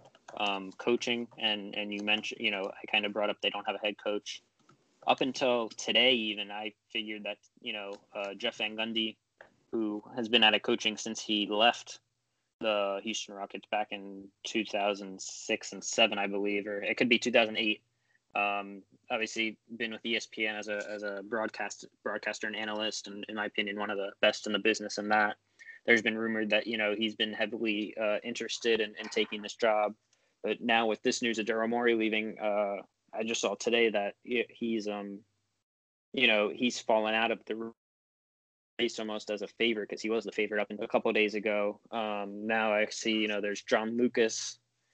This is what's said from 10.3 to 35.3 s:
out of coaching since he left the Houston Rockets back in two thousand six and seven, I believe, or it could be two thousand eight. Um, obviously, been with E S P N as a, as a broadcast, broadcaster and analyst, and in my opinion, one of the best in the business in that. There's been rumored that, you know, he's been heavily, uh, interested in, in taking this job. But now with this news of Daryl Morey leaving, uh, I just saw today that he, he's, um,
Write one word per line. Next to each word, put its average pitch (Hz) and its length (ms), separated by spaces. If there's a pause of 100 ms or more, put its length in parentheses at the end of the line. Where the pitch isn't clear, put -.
out 107 100
of 104 80
coaching 110 340
since 110 260
he 104 260
left 107 520 (600)
the 101 420
Houston 107 320
Rockets 98 340
back 107 220
in 98 340 (180)
two 110 220
thousand 101 560
six - 520
and 95 100
seven, 107 340
I 101 100
believe, 101 400
or 101 140
it 101 160
could 123 120
be 117 100
two 120 120
thousand 110 260
eight. 107 240 (540)
Um, 101 480 (260)
obviously, 110 480 (180)
been 113 160
with 110 140
E 117 100
S - 120
P 110 180
N 107 100
as 104 120
a, 104 220
as 104 140
a 98 200
broadcast, 107 640 (180)
broadcaster 107 440
and 107 80
analyst, 107 520
and 101 200
in 107 80
my 107 100
opinion, 104 340
one 104 100
of 101 80
the 98 140 (100)
best - 260
in 107 60
the 104 60
business 107 380
in 104 120
that. 104 280 (480)
There's 117 160
been 110 160
rumored 110 320
that, 104 180
you 113 100
know, 104 200
he's 110 180
been 107 160
heavily, 107 680
uh, 107 240
interested 117 600
in, 107 180
in 107 100
taking 107 320
this 104 140
job. 107 380 (500)
But 107 160
now 117 280
with 107 140
this 123 200
news 117 180
of 107 60
Daryl 113 240
Morey 120 260
leaving, 110 440
uh, 104 420 (320)
I 113 100
just 113 160
saw 101 160
today 117 360
that 101 300
he, 117 280
he's, 113 400
um, 101 300 (920)